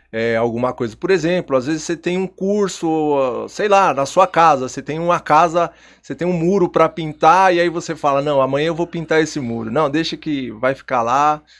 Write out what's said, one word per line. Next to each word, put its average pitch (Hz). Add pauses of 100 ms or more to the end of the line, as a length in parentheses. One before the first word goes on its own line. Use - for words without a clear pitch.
(140)
é, 113
alguma 120
coisa. 117
Por 175
exemplo, 165
às 123
vezes 156
você 170
tem 175
um 190
curso, 160
sei 208
lá, 196
na 139
sua 180
casa, 151
você 135
tem 147
uma 170
casa, 165 (320)
você 139
tem 165
um 180
muro 180
pra 160
pintar, 160
e 175
aí 175
você 165
fala, 139
"Não, 127
amanhã 139
eu 165
vou 170
pintar 160
esse 156
muro." 117
Não, 143
deixa 160
que 139
vai 123
ficar 131
lá. 147 (180)